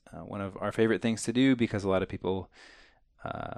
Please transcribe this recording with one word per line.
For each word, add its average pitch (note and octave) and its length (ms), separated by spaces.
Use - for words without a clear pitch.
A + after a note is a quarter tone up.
uh, D#2+ 60
one G2 220
of F#2+ 200
our G2+ 100
favorite A2+ 300
things A2+ 220
to A#2 100
do C3 220
because A2 280
a G2 60
lot F#2+ 140
of F#2 60
people, F#2 400
uh, - 340